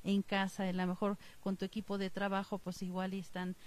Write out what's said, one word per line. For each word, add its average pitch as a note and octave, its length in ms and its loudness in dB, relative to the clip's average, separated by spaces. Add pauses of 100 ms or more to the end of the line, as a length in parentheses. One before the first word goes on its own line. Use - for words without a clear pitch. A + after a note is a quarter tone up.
en G3 200 6
casa, G3 420 2
a F#3 80 2
lo F#3 160 2
mejor G3+ 300 2 (220)
con G3 160 0
tu F#3+ 80 -2
equipo G3+ 340 -2
de F#3+ 120 0
trabajo, G3 480 0
pues F3+ 240 -6
igual F#3 320 -2
y G3 60 -2
están F3+ 340 -4 (120)